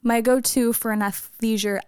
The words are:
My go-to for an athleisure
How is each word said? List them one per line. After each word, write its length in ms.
My 200
go-to 520
for 180
an 100
athleisure 840